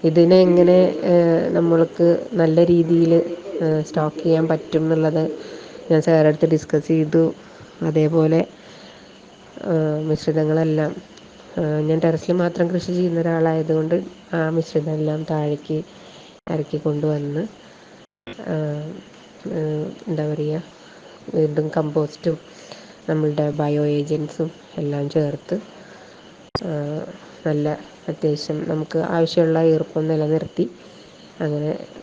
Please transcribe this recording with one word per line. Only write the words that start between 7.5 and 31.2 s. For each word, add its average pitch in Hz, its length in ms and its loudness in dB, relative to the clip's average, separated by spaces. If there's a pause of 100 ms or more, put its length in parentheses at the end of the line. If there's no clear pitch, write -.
അതേപോലെ, 156 640 2 (1120)
ആ, 156 480 -2
മിശ്രിതങ്ങളെല്ലാം, 156 880 0 (640)
ആ, 151 220 -2
ഞാൻ 160 180 0
ടെറസിൽ 160 340 0
മാത്രം 175 420 0
കൃഷി 180 180 -4
ചെയ്യുന്ന 175 280 -2
ഒരാളായതുകൊണ്ട് 160 840 0 (280)
ആ 160 180 -2
മിശ്രിതമെല്ലാം 156 800 -2
താഴേക്ക് 151 520 -4 (680)
ഇറക്കി 156 280 -4
കൊണ്ടുവന്ന്, 151 680 -4 (800)
ആ, 180 280 -8 (920)
ആ, 180 120 -6 (500)
എന്താ 151 240 -4
പറയുക, 151 300 -4 (720)
വീണ്ടും 156 420 0
കമ്പോസ്റ്റും 156 600 -2 (680)
നമ്മളുടെ 151 420 0
ബയോ 147 360 0
ഏജൻസും 147 640 -2 (280)
എല്ലാം 143 320 -4
ചേർത്ത്, 147 500 -4 (1000)
ആ, 151 420 -6 (420)
നല്ല 151 320 0 (300)
അത്യാവശ്യം 156 600 -4
നമുക്ക് 160 300 -4
ആവശ്യമുള്ള 165 640 2
ഈർപ്പം 160 460 0
നിലനിർത്തി 160 640 -2 (680)